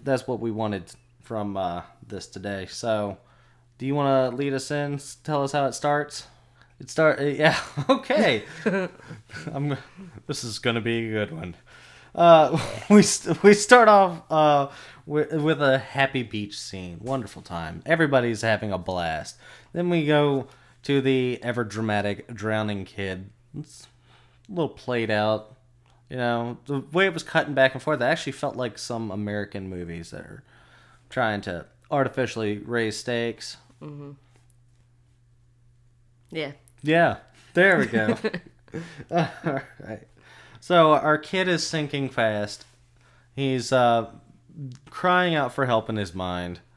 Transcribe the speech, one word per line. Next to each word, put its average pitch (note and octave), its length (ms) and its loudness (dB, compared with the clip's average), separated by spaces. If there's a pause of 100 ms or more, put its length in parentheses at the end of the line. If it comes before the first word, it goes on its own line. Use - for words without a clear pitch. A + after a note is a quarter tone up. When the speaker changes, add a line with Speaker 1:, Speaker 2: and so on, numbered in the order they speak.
Speaker 1:
that's C3+ 220 -2
what A#2+ 140 -4
we A2+ 100 -4
wanted G#2 420 -6 (300)
from, G#2 340 -6
uh, F2 260 -4 (240)
this G2 200 -12
today. G2 400 -10
So, G#2 520 -4 (600)
do B2 80 -8
you C#3 80 -2
wanna C3+ 360 2
lead C#3 220 -4
us C3+ 180 -6
in? C#3+ 240 -4
S-, - 280 -12
tell D3 200 -2
us C3+ 100 -4
how C#3+ 140 0
it B2 80 -2
starts? D3 520 -2 (540)
It C3 100 -16
start, D#3 300 2
uh, C#3 40 -2
yeah, D3 340 2 (160)
<laughs> C#3 140 -4
okay. B3 560 2 (100)
Speaker 2:
<laughs> - 100 -16 (880)
Speaker 1:
I'm, C#3 240 -4 (500)
this - 180 -8
is A2 140 -10
gonna A#2 220 -2
be A#2 280 -2
a - 40 -8
good G#2+ 200 -2
one. F2+ 240 -10 (580)
Uh, D#3+ 440 8 (180)
<laughs> - 140 -12
we G#3 120 12
st-, - 400 0
we G3+ 120 10
start A3+ 340 8
off, F#3+ 420 6
uh, D3 380 4 (380)
wi-, D3+ 300 -2
with D3+ 240 0
a C3+ 180 4
happy C3+ 440 -2
beach G#2 360 -8
scene. F2+ 420 -12
Wonderful A#2+ 420 -8
time. E2+ 440 -10
Everybody's C3+ 560 2
having G#2+ 300 -2
a F2+ 60 -2
blast. E2+ 580 -6 (360)
Then F3 180 -2
we E3 160 2
go D3 400 2 (360)
to C#3 200 2
the B2+ 400 0
ever A#2+ 220 -4
dramatic G#2 720 -2
drowning G#2 520 -4
kid. F#2+ 420 -10 (300)
It's - 280 -16 (640)
a G#3+ 40 -16
little E3+ 180 -2
played A#2 400 -4
out. G#2+ 440 0 (540)
You C3 80 -12
know, A#2+ 480 -4
the C#3+ 160 -4 (120)
way F#3 140 2
it F3+ 80 -2
was D#3+ 80 -6
cutting D3 320 -2
back C3 200 4
and C3 80 -10
forth, D3+ 180 -2
it A#2+ 40 0
actually C#3+ 280 -2
felt - 240 -6
like A#2+ 220 -6
some A2+ 340 -8
American G#2 560 -8
movies E2+ 420 -12
that - 120 -14
are - 200 -18 (640)
trying A2 340 -2
to F2 240 -10 (240)
artificially A#2 680 -2
raise A2+ 380 -4
stakes. A#2 640 -6 (220)
Speaker 2:
Mm-hmm. C#3+ 320 -16 (2250)
Yeah. D3 220 -8 (300)
Speaker 1:
Yeah. D3+ 340 4 (380)
There F3+ 240 6
we C3 80 2
go. A2 300 0 (560)
Speaker 2:
<laughs> D#3+ 80 -10 (300)
Speaker 1:
<laughs> - 0 -
All D#3+ 200 0 (560)
right. - 160 -12 (580)
So E3 340 6
our D3+ 240 4
kid F#3 280 -2
is E3 200 0
sinking C#3+ 440 -4
fast. G#2+ 540 -2 (720)
He's, C3+ 380 -2
uh, A#2 380 4 (800)
crying F3+ 440 2
out C#3 200 0
for C3+ 120 0
help A2+ 220 0
in A2 80 -4
his F#2+ 180 -4
mind. F2+ 460 -6 (160)